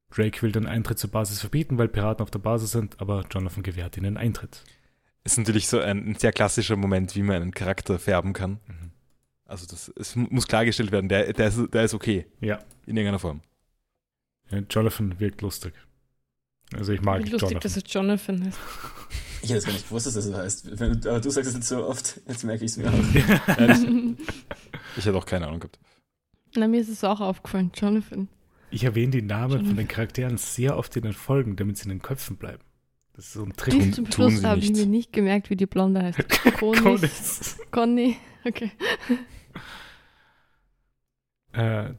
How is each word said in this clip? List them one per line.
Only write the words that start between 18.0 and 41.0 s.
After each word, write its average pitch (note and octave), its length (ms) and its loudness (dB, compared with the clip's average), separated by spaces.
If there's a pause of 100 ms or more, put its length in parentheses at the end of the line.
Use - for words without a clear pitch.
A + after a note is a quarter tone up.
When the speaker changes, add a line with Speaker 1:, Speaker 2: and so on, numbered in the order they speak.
Speaker 3:
heißt. F#3+ 120 -6 (840)
Speaker 4:
Ich A2+ 80 -6
hätte A#2 80 2
es G2 80 -2
gar G#2 60 -2
nicht G2 160 -6
gewusst, A#2 180 -4
dass B2 80 -4
das G#2+ 100 -2
so G2 120 -4
heißt. F#2+ 440 -8
Wenn, A#2 120 2 (140)
aber A2+ 140 2
du C#3 100 -2
sagst C3+ 200 0
es A#2+ 40 -4
jetzt A#2+ 140 -4
so B2 180 -2
oft, - 400 -6
jetzt A#2+ 180 -8
merke A2+ 200 -4
ich's A2+ 120 -4
mir A2 120 -2
auch. - 40 4
Speaker 1:
<laughs> - 220 4
Speaker 2:
Ja, C#3+ 520 6
das, A#2+ 160 8 (1120)
ich G2 100 -4
hätte G2 100 4
auch F2+ 100 -2
keine F2+ 220 -2
Ahnung E2 120 -6
gehabt. - 180 -16 (760)
Speaker 3:
Na, A3 100 4
mir A#3 140 4
ist G#3+ 80 -2
es A3 160 -6
auch G#3 160 2
aufgefallen, F#3+ 540 -2
Jonathan. G#3 540 0 (420)
Speaker 1:
Ich A#2+ 140 -2
erwähne A#2+ 260 2
die C3 120 2
Namen G#2+ 280 -2
von C3+ 80 2
Speaker 3:
Jonathan. G2+ 180 2
Speaker 1:
den G#2 120 -2
Charakteren A#2 500 -2
sehr C3 400 -2
oft - 180 -8
in A#2 60 -2
den G#2+ 100 -2
Folgen, A#2+ 440 0
damit G2+ 220 0
sie - 60 -14
in G2+ 60 -6
den F#2+ 120 -6
Köpfen - 340 -8
bleiben. - 260 -12 (520)
Das - 120 -20
ist - 60 -20
so G#2+ 100 -10
ein G2 140 -8
Trick. - 180 0
Speaker 3:
Bis C#4 120 6
Speaker 2:
Tun, C#3 60 4
Speaker 3:
zum A#3+ 120 -2
Speaker 2:
tun A3 80 -6 (180)
Speaker 3:
Schluss G#3+ 100 4
Speaker 2:
sie G3 60 2
Speaker 3:
habe G#3 140 4
ich G#3 100 2
Speaker 2:
nicht. G#3+ 100 4
Speaker 3:
mir G#3 60 4
nicht A3 260 0
gemerkt, G3+ 380 2
wie G3 60 0
die F#3+ 100 2
Blonde F#3+ 360 2
heißt. F3 260 0
Speaker 1:
<laughs> - 300 4
Speaker 3:
Conny. A3 220 2
Speaker 1:
Conny. A3+ 280 6 (640)
Speaker 3:
Conny, A#3+ 440 4 (300)
okay. A#3 240 -4 (2750)